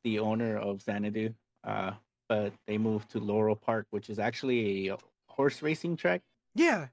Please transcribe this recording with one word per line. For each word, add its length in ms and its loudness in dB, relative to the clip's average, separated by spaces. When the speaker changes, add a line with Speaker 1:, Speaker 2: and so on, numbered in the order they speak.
Speaker 1:
the 160 2
owner 380 0
of 240 -4
Xanadu, 520 -2
uh, 260 -2
but 240 0
they 100 -2
moved 340 0
to 80 -4
Laurel 380 2
Park, 320 -2
which 200 -6
is 100 -6
actually 720 0
a 80 -4
horse 340 0
racing 360 -2
track. 240 0
Speaker 2:
Yeah, 380 4